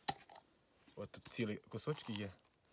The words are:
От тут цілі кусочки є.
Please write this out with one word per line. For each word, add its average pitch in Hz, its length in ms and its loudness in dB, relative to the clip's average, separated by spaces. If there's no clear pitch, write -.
От 101 140 -4
тут - 180 -12
цілі 107 400 4
кусочки 123 440 0
є. 104 200 2